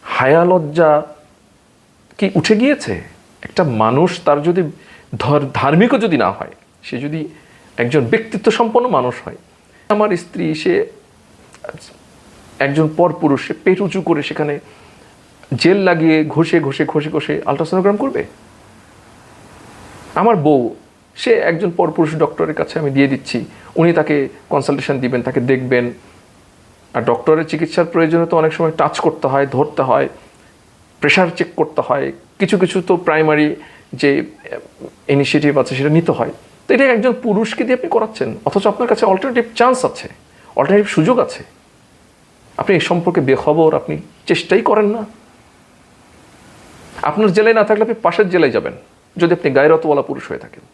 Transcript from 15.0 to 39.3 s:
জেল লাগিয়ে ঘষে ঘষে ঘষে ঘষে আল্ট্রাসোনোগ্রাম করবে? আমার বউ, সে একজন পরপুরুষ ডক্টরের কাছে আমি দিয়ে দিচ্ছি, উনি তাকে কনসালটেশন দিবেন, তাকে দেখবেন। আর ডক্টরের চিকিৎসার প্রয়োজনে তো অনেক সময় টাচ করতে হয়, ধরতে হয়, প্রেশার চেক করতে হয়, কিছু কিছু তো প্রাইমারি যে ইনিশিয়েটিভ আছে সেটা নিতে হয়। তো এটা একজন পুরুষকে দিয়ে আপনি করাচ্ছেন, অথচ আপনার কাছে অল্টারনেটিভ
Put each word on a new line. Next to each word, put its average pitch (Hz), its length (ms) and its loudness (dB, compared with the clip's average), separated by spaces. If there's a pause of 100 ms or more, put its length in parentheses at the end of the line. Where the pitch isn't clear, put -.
জেল 175 220 2
লাগিয়ে 165 480 2
ঘষে 165 340 0
ঘষে 143 260 -2
ঘষে 147 240 -4
ঘষে 147 360 -4
আল্ট্রাসোনোগ্রাম 185 520 0
করবে? 269 260 -4 (1900)
আমার 214 200 2
বউ, 143 400 2 (400)
সে - 180 -2
একজন 170 380 0
পরপুরুষ 160 440 0
ডক্টরের 156 400 -2
কাছে 156 240 -6
আমি 147 120 -2
দিয়ে 135 160 2
দিচ্ছি, 127 380 -4 (300)
উনি 165 180 4
তাকে 151 360 0 (200)
কনসালটেশন 139 500 -2
দিবেন, 127 220 -2
তাকে 127 180 -2
দেখবেন। 127 460 0 (1080)
আর 123 80 -2
ডক্টরের 151 460 0
চিকিৎসার 156 380 -2
প্রয়োজনে 165 400 2
তো 165 120 0
অনেক 156 160 2
সময় 160 180 0
টাচ 151 280 -2
করতে 156 280 -2
হয়, 139 200 0
ধরতে 135 340 -2
হয়, 131 280 0 (880)
প্রেশার 170 360 2
চেক - 200 -4
করতে - 320 -2
হয়, 135 240 -2 (280)
কিছু 196 180 0
কিছু 185 240 0
তো 175 160 0
প্রাইমারি 151 580 2 (380)
যে 143 300 0 (840)
ইনিশিয়েটিভ 143 500 2
আছে 131 180 0
সেটা 139 140 0
নিতে 165 220 2
হয়। - 200 -2 (360)
তো - 60 2
এটা 269 120 4
একজন 240 280 2 (100)
পুরুষকে 220 400 -2
দিয়ে 247 140 0
আপনি 349 120 -6
করাচ্ছেন, 208 400 -2 (160)
অথচ 196 220 0
আপনার 214 200 -2
কাছে 226 180 0
অল্টারনেটিভ 226 400 0 (100)